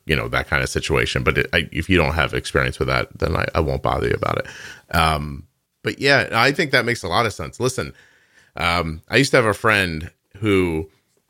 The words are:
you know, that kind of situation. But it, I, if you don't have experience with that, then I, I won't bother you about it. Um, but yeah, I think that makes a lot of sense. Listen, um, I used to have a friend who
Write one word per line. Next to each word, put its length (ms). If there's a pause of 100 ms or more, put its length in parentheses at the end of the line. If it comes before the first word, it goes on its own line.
you 100
know, 140
that 180
kind 160
of 60
situation. 560
But 140
it, 160
I, 180
if 160
you 80
don't 180
have 200
experience 440
with 100
that, 300
then 160
I, 200
I 60
won't 220
bother 260
you 60
about 240
it. 80 (480)
Um, 540 (340)
but 160
yeah, 340
I 200
think 180
that 140
makes 180
a 60
lot 180
of 60
sense. 260
Listen, 340 (600)
um, 540
I 80
used 160
to 60
have 80
a 80
friend 580 (240)
who 540 (400)